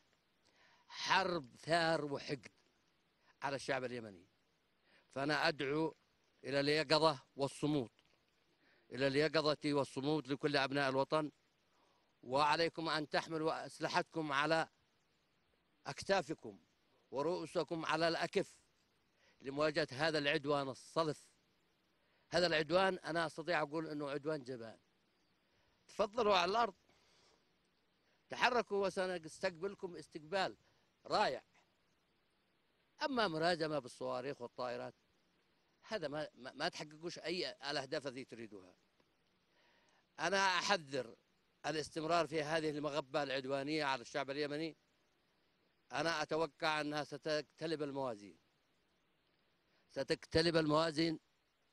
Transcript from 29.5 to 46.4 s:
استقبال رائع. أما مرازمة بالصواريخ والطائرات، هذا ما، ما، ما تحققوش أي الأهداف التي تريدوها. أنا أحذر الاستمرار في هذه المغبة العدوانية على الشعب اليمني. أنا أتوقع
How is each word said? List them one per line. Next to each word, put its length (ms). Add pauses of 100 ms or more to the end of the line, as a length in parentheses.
استقبال 640 (480)
رائع. 380 (1600)
أما 240
مرازمة 520
بالصواريخ 600
والطائرات، 520 (920)
هذا 200
ما، 280
ما، 180
ما 160
تحققوش 500
أي 320
الأهداف 560
التي 180
تريدوها. 500 (1400)
أنا 180
أحذر 800 (500)
الاستمرار 600
في 160
هذه 260
المغبة 540
العدوانية 600
على 180
الشعب 280
اليمني. 480 (1120)
أنا 300
أتوقع 600